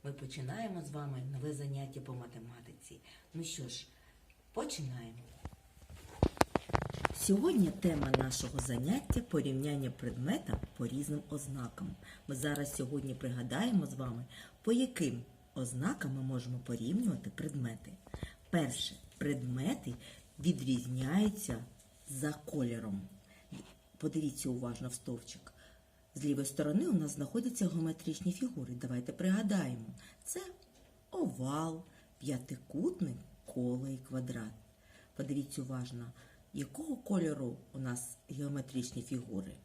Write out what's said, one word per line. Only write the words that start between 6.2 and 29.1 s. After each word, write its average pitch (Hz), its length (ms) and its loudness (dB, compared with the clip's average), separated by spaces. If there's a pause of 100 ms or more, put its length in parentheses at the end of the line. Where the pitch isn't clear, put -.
Сьогодні 208 560 8
тема 147 460 4
нашого 127 420 2
заняття — 131 720 2
порівняння 139 600 2
предмета 127 680 0 (180)
по 120 100 0
різним 143 420 0
ознакам. 135 680 -4 (320)
Ми 139 80 -4
зараз 143 400 0
сьогодні 135 400 -2
пригадаємо 131 680 2
з 135 80 -6
вами, 123 320 -4 (360)
по 214 100 4
яким 233 520 2 (320)
ознакам 135 580 0
ми 135 80 -2
можемо 123 380 -2
порівнювати 139 680 0
предмети. - 640 -4 (560)
Перше, 143 460 2 (220)
предмети 131 800 0 (440)
відрізняються 131 1300 2 (420)
за 143 260 0
кольором. 113 680 -2 (960)
Подивіться 147 520 0
уважно 123 380 -2
в 120 60 -6
стовпчик. - 600 -8 (640)
З 139 80 -4
лівої 143 200 4
сторони 165 420 4
у 294 60 6
нас 151 180 4
знаходяться 226 560 0
геометричні 160 640 0
фігури. 143 500 -4
Давайте 123 320 -2